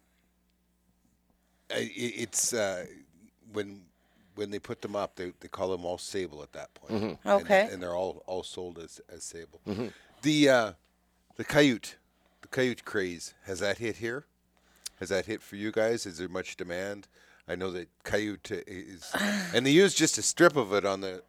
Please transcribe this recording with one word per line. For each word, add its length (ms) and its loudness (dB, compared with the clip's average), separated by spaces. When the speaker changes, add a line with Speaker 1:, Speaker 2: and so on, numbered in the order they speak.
Speaker 1:
I, 80 -2
it, 380 -4
it's, 360 -2
uh, 320 0
when 300 -6
when 160 -4
they 80 -4
put 220 -10
them 140 -6
up, 200 -2
they, 240 -8
they 80 -16
call 220 -2
them 160 -4
all 120 -4
sable 440 -6
at 120 -16
that 200 -14
point. 200 -10
Speaker 2:
Mm-hmm. 360 -4
Speaker 1:
And 140 6
Speaker 3:
Okay. 280 4
Speaker 1:
and 100 -10
they're 140 -4
all, 320 -4
all 160 -4
sold 360 -12
as, 220 -16
as 120 -16
sable. 440 -16
Speaker 2:
Mm-hmm. 200 -2
Speaker 1:
The, 280 6
uh, 220 6
the 80 -8
coyote, 520 4
the 60 -20
coyote 380 0
craze, 480 -4
has 140 -8
that 200 0
hit 180 -4
here? 280 -6
Has 100 -6
that 160 0
hit 160 -6
for 140 -14
you 160 -4
guys? 340 0
Is 120 -10
there 120 -6
much 280 -8
demand? 500 -8
I 80 -4
know 160 -4
that 180 -8
coyote 640 -2
is, 440 -14
Speaker 3:
<sighs> 200 -4
Speaker 1:
and 120 4
they 60 6
use 220 8
just 240 2
a 40 -4
strip 340 6
of 180 2
it 120 4
on 160 0
the 280 -8